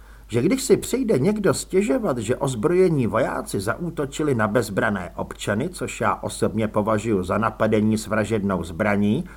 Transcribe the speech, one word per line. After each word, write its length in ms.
že 140
když 200
si 140
přijde 420
někdo 360
stěžovat, 640
že 180
ozbrojení 720
vojáci 540
zaútočili 720
na 140
bezbrané 680
občany, 520
což 320
já 140
osobně 540
považuji 540
za 160
napadení 600
s 80
vražednou 580
zbraní, 600